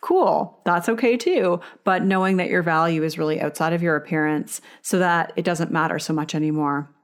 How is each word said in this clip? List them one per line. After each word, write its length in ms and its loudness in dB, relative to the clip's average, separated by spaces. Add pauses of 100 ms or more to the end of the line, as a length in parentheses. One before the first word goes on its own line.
Cool. 600 0
That's 260 0
okay 280 2
too." 420 0 (260)
But 180 2
knowing 340 2
that 120 0
your 120 2
value 420 2
is 140 -4
really 240 -2
outside 320 -2
of 80 -2
your 140 2
appearance 640 -2 (220)
so 160 0
that 360 2
it 80 -2
doesn't 280 -2
matter 260 0
so 160 -4
much 220 -4
anymore. 580 -2 (100)